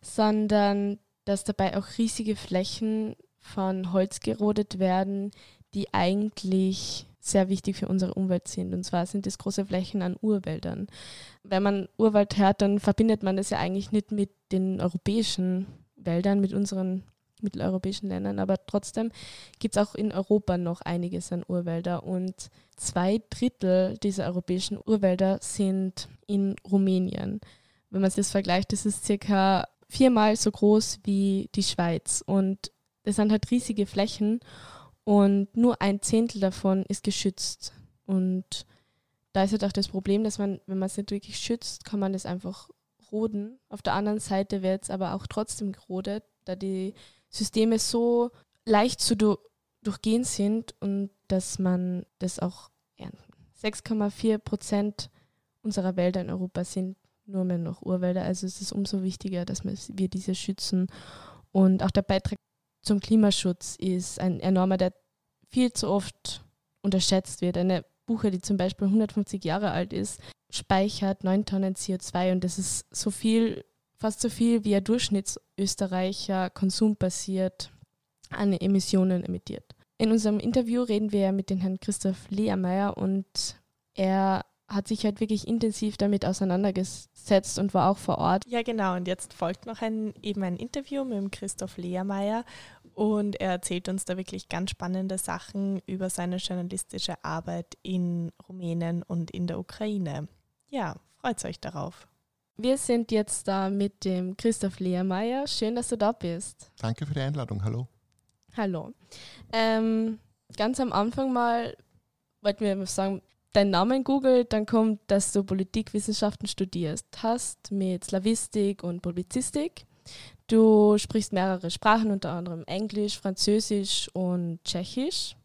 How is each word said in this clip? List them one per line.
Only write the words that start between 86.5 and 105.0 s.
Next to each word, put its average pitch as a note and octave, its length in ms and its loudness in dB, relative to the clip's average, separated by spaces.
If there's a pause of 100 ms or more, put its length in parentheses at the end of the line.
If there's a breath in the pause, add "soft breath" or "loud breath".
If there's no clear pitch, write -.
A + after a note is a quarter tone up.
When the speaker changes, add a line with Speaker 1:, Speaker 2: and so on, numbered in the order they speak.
Speaker 1:
und G3 140 0
war F#3 180 6
auch G3 60 2
vor - 220 -2
Ort. F#3 280 2
Speaker 2:
Ja, A#3+ 160 -2
genau. G#3 340 -2
Und F3+ 120 -4
jetzt - 240 -6
folgt F3+ 320 -4
noch A3+ 160 -10
ein, A3 400 -2
eben G3+ 220 -4
ein F3+ 140 -2
Interview C4+ 480 -6
mit A#3+ 120 -4
dem G3 140 -2
Christoph - 480 -10
Lehrmeier G3 640 -2 (500 loud breath)
und G#3 460 0
er F#3 120 0
erzählt F3+ 360 -4
uns F#3+ 160 -4
da F3+ 140 -4
wirklich F#3+ 320 -10
ganz F3+ 200 -4
spannende F#3+ 460 -4
Sachen F#3+ 720 -4
über F#3 240 -4
seine F3+ 260 -4
journalistische F3+ 880 -6
Arbeit E3+ 580 -6
in F3 480 -2 (160)
Rumänien E3+ 560 -4
und E3 280 -4
in F3+ 160 -4
der E3+ 120 -4
Ukraine. F3+ 720 -6 (400)
Ja, A3+ 280 -6 (200)
freut's - 300 -4
euch - 140 -8
darauf. - 460 -10 (520)
Speaker 1:
Wir B3+ 180 2
sind A#3 340 0
jetzt G#3+ 380 -2
da F#3+ 220 0
mit G3+ 340 -2
dem F#3 320 -2
Christoph A3 440 -2
Lehrmeier. F#3+ 640 -2